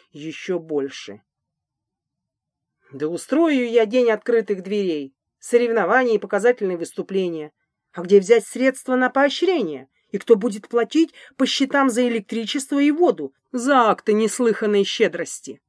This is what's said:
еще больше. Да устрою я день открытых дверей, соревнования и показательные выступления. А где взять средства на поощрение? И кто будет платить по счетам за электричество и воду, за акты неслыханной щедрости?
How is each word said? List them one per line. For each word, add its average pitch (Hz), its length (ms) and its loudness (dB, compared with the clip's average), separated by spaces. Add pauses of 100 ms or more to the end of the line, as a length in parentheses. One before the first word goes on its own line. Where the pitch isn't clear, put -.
(120)
еще 160 460 -8
больше. 139 640 -8 (1700)
Да 143 160 -6
устрою 262 640 0
я 226 160 4
день 240 240 2
открытых 214 520 -2
дверей, 175 520 -4 (240)
соревнования 233 800 2
и - 20 0
показательные 202 580 0
выступления. 170 760 -6 (400)
А 175 100 -12
где 190 180 6
взять 214 260 4
средства 262 500 -2
на 254 120 2
поощрение? 269 800 0 (220)
И 202 80 -6
кто 233 180 4
будет 214 320 -4
платить 240 460 0 (240)
по 269 80 2
счетам 269 420 0
за 247 180 0
электричество 226 720 -4
и 285 120 4
воду, 269 420 0 (180)
за 247 380 2
акты 208 240 0
неслыханной 214 720 0
щедрости? 165 840 -4